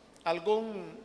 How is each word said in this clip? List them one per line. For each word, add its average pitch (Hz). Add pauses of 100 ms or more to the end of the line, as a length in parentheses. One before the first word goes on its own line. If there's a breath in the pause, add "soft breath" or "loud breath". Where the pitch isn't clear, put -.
(240)
algún 190